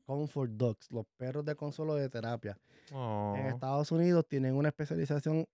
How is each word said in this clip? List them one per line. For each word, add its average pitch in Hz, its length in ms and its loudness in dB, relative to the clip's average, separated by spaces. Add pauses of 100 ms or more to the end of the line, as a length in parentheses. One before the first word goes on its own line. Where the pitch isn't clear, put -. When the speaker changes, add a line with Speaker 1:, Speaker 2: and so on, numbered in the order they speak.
Speaker 1:
comfort 139 460 -2
dogs, 113 380 0
los 113 140 -4 (140)
perros 131 260 -4
de 151 100 -2
consuelo 151 420 -4
de 139 120 0
terapia. 113 480 -4 (380)
Speaker 2:
Oh. 104 420 -2
Speaker 1:
En 135 100 0
Estados 135 460 0
Unidos 170 340 6
tienen 131 280 0
una 147 160 4
especialización 156 840 0